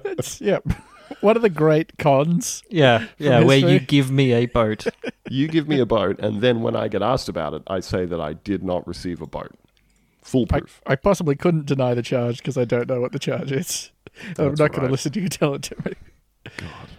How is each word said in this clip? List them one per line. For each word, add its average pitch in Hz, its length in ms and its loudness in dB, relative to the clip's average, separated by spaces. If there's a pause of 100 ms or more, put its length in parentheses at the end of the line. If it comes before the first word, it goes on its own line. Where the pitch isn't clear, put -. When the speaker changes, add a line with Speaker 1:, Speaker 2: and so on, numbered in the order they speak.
Speaker 1:
It's, - 340 -10
yep. 196 240 -2 (560)
One 214 160 4
of 233 60 2
the 220 80 4
great 156 480 2
cons 151 720 2
Speaker 2:
Yeah, 135 280 6
Speaker 1:
from 113 100 -4 (100)
Speaker 2:
yeah, 123 260 6
where 135 140 8
you 135 80 4
Speaker 1:
history. 131 200 4
Speaker 2:
give 139 240 2
me 135 220 4
a 120 140 2
boat. 110 460 -2
<laughs> - 40 -20 (340)
Speaker 3:
You 135 180 0
give 156 200 0
me 147 120 2
a 113 60 4
boat, 101 340 0
and 104 220 -2
then 120 180 2
when 117 160 -2
I 110 120 -2
get 101 140 -4
asked 120 280 -2
about 80 240 -6
it, 76 120 -12
I 95 140 -4
say 92 240 -4
that 85 160 -6
I 78 140 -6
did 92 280 -4
not 90 240 -4
receive 85 360 -10
a 78 40 -10
boat. - 280 -12
Speaker 1:
I, - 40 -20 (640)
Speaker 3:
Foolproof. - 640 -2
Speaker 1:
I 139 100 0
possibly 175 380 0
couldn't 160 300 0
deny 135 300 0
the 120 80 -2
charge 120 400 -2
'cause 139 160 -6
I 123 80 0
don't 120 220 0
know 127 120 -2
what 127 120 -4
the 143 60 -8
charge 135 320 -4
is. - 400 -6 (480)
I'm 151 120 2
Speaker 3:
That's 151 100 -4
Speaker 1:
not 151 120 2
gonna - 100 -4
Speaker 3:
right. 131 100 -2
Speaker 1:
listen 135 200 -4
to 214 100 -4
you 180 80 -2
tell 147 240 -2
it 143 80 -8
to - 220 -12
me. 190 80 -6 (680)
Speaker 3:
God, - 300 -16 (100)